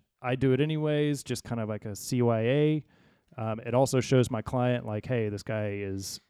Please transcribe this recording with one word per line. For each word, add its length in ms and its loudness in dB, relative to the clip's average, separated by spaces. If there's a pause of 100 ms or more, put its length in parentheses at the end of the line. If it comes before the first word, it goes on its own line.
(220)
I 140 -2
do 160 4
it 80 4
anyways, 640 0
just 220 -6
kind 160 -4
of 80 -4
like 160 -8
a 100 -8
C 260 -2
Y 200 4
A. 420 2 (540)
Um, 240 -4
it 120 -6
also 280 4
shows 280 4
my 120 -4
client, 440 -2
like, 200 -6
"Hey, 240 -2
this 120 -6
guy 380 -4
is 400 -6 (100)